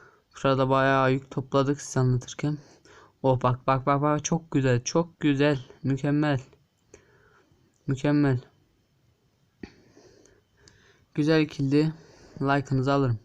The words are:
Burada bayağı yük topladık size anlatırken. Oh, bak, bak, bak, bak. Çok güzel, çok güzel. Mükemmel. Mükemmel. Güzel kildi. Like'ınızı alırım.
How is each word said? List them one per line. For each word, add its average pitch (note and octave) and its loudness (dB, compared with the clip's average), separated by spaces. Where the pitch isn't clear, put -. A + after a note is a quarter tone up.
Burada C3+ 0
bayağı C3+ 2
yük C3+ -4
topladık C#3 -2
size - -4
anlatırken. B2+ -2
Oh, C3 2
bak, B2+ -2
bak, C3 0
bak, C#3 0
bak. D3 0
Çok - -4
güzel, C3 2
çok - -4
güzel. C#3+ 2
Mükemmel. C#3+ 0
Mükemmel. C#3 0
Güzel D#3 2
kildi. D3 0
Like'ınızı C#3 0
alırım. C3 0